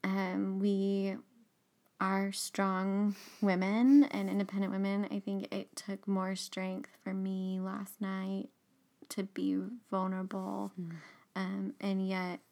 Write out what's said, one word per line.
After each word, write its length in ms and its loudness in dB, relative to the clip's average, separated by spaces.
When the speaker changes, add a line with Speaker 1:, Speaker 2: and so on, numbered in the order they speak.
Speaker 1:
um, 560 0
we 560 2
are 320 0
strong 840 0
women 640 8
and 240 -2
independent 440 0
women, 380 0
I 80 -2
think 340 -6
it 220 -8
took 320 -8
more 280 0
strength 540 -6
for 100 -4
me 460 -2
last 420 -6
night 480 -4
to 140 -4
be 380 0
vulnerable, 880 -2
Speaker 2:
Mm. 120 -6
Speaker 1:
um, 440 -4
and 280 0
yet 320 -2